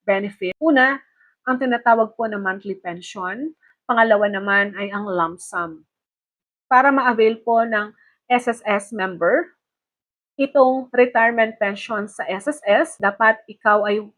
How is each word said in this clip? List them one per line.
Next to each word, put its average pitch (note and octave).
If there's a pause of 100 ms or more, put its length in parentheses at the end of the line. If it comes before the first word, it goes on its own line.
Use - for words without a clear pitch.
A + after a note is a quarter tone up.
benefit. G3
Una, C#4 (480)
ang B3+
tinatawag A#3
po A3+
na G#3
monthly G3
pension. F#3+ (320)
Pangalawa A3
naman G3+
ay G3+
ang G3+
lump F3
sum. E3 (840)
Para C4
ma-avail A3+
po A3+
ng G#3+ (340)
S A#3+
S A3+
S G3+ (120)
member, F#3 (840)
itong C4
retirement A#3
pension G#3
sa -
S F#3+
S D4
S, C4
dapat A3
ikaw G#3
ay G#3 (160)